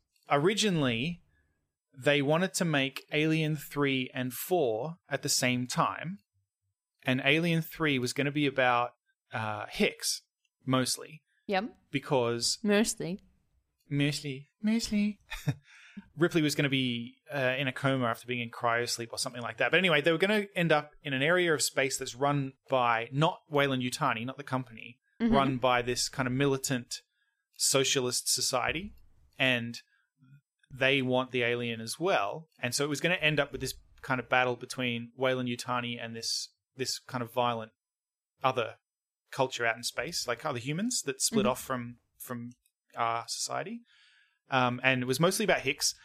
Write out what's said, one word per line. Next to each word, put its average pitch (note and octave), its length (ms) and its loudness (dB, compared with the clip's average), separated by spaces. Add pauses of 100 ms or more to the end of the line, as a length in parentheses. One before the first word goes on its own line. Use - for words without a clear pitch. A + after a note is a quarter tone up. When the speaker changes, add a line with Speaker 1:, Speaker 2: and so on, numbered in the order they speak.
(300)
Speaker 1:
Originally, E3 920 2 (720)
they C#3+ 280 2
wanted D#3+ 320 2
to F#3 100 0
make C#3 380 0 (100)
Alien D#3 420 2
three C#3 600 -2
and B2+ 180 -4
four C#3 600 0 (160)
at C#3 100 -4
the D3 80 -4
same B2 380 0
time, D3+ 540 -4 (840)
and B2+ 180 0
Alien E3 380 2
three D3+ 380 -2
was B2 160 -2
gonna C#3+ 180 -2
be D3 140 0
about, B2 460 2 (380)
uh, G#2+ 400 -6
Hicks, - 520 -2 (420)
mostly. C3 560 -2 (280)
Speaker 2:
Yep. G3 160 0 (260)
Speaker 1:
Because A#2+ 720 0
Speaker 2:
Mostly. G3+ 580 0 (680)
Speaker 1:
Mostly. C#3+ 580 -2 (140)
Mostly. G#3+ 560 0 (280)
<laughs> - 680 -8
Ripley E3 240 2
was D3 140 2
gonna D3 160 2
be, B2 460 -2 (140)
uh, C3 280 0
in C#3 100 -2
a B2 40 -2
coma C3+ 340 0
after A2+ 200 -2
being B2 140 -4
in A#2 100 -6
cryosleep A#2 640 0
or G#2+ 60 -8
something A#2+ 240 -6
like A2 160 -8
that. B2 120 2
But D#3 80 4
anyway, E3+ 220 4
they E3 120 4
were D#3+ 60 2
gonna G3+ 280 2 (100)
end E3+ 160 4
up D3 200 2 (100)
in C#3+ 100 -8
an C3 100 0
area F3 300 4
of C#3 80 0
space C3+ 380 0
that's B2 160 -10
run C#3 400 0 (160)
by, A#2+ 420 2
not D#3+ 280 0 (100)
Weyland-Yutani, C3 760 0
not C3 140 -10
the C#3+ 60 -12
company, A#2 520 -8 (240)
Speaker 2:
Mm-hmm. A3+ 140 4
Speaker 1:
run C3+ 240 4
by B2 240 4
this A#2+ 260 -2
kind C3 180 -4
of B2 60 -2
militant C3+ 720 0 (560)
socialist C3+ 760 2
society, C3 600 -2 (440)
and A#2+ 400 0 (920)
they C3+ 320 4
want B2+ 280 0
the B2+ 120 0
alien A#2+ 380 -2
as A2+ 180 -8
well. D#3 500 0 (140)
And B2 120 -2
so C#3+ 100 0
it D3+ 40 0
was D3 120 -4
gonna E3+ 160 0
end D3+ 240 0
up C#3 120 -2
with B2 80 -8
this C3 140 -6 (280)
kind B2+ 180 -2
of A#2+ 80 -8
battle B2+ 280 4
between A#2+ 600 -6
Weyland-Yutani B2 840 -2
and A2+ 140 -10
this, - 320 -6 (280)
this B2+ 220 -4
kind - 240 -6
of A2+ 100 -10
violent A#2+ 400 -2 (680)
other B2+ 340 0 (540)
culture B2+ 360 -2
out A2+ 100 2
in A#2+ 60 -14
space, B2+ 440 -6
like A#2+ 200 -4
other C3+ 120 -4
humans D#3+ 440 -2
that - 180 -4
split - 240 2
Speaker 2:
Mm-hmm. B2 60 2
Speaker 1:
off B2+ 120 -2
from, A#2+ 340 -6 (220)
from A#2+ 340 -10 (440)
our A#2 320 -2
society. D#3+ 520 -6 (720)
Um, B2+ 320 0
and B2+ 200 2
it B2 40 -6
was B2+ 140 0
mostly F#3+ 240 2
about F3 160 2
Hicks. - 340 -2 (100)